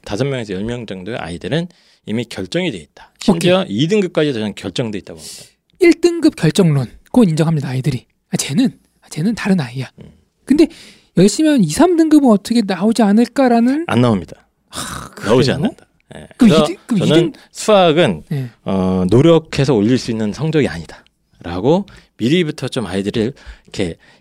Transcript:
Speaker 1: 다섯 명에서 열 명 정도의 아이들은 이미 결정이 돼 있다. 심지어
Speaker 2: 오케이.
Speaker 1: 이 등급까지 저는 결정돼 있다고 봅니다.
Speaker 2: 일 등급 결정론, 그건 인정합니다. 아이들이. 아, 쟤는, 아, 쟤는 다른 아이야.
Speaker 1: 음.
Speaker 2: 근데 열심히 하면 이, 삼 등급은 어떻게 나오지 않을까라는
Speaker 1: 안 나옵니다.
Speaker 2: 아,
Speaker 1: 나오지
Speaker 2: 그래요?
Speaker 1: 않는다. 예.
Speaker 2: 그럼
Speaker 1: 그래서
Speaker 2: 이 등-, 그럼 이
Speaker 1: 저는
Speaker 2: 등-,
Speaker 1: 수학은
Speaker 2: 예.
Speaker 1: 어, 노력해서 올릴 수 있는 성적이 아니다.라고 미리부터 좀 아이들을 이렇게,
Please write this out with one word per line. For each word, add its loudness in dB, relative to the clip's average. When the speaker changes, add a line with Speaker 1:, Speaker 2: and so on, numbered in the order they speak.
Speaker 1:
다섯 -4
명에서 -6
열 -6
명 -8
정도의 -12
아이들은 -6
이미 -6
결정이 -6
돼 -10
있다. -20
심지어 2
Speaker 2:
오케이. -6
Speaker 1:
이 0
등급까지 0
저는 -6
결정돼 -6
있다고 -18
봅니다. -20
Speaker 2:
일 6
등급 0
결정론, 0
그건 4
인정합니다. -2
아이들이. -4
아, -4
쟤는, -2
아, -20
쟤는 -4
다른 0
아이야. -8
Speaker 1:
음. -20
Speaker 2:
근데 4
열심히 4
하면 4
이, 0
삼 2
등급은 4
어떻게 2
나오지 0
않을까라는 2
Speaker 1:
안 2
나옵니다. -2
Speaker 2:
아, -14
Speaker 1:
나오지 2
Speaker 2:
그래요? -2
Speaker 1:
않는다. -6
예. -18
Speaker 2:
그럼 6
Speaker 1:
그래서 4
Speaker 2:
이 0
등-, -6
그럼 -2
이 0
Speaker 1:
저는 4
Speaker 2:
등-, -18
Speaker 1:
수학은 2
Speaker 2:
예. -6
Speaker 1:
어, 0
노력해서 2
올릴 2
수 -6
있는 -4
성적이 -2
아니다.라고 -6
미리부터 -2
좀 -6
아이들을 -4
이렇게, -8